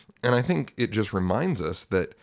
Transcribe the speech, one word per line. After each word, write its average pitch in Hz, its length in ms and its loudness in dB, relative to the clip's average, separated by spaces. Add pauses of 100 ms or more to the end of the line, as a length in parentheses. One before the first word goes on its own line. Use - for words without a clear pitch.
(200)
And 123 140 2
I 123 80 4
think 151 340 -2
it 120 140 0
just 104 220 0
reminds 101 480 0
us 80 240 -6
that 90 380 -2